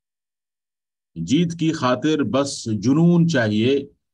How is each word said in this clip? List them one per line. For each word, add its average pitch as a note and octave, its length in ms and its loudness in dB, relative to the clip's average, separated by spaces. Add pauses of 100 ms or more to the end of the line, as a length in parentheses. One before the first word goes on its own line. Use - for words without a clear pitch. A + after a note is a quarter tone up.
(1160)
جیت B2 440 -2
کی D#3+ 140 0
خاطر C3+ 500 -2
بس C3+ 420 -2
جنون D#3 640 2
چاہیے، B2+ 580 0 (280)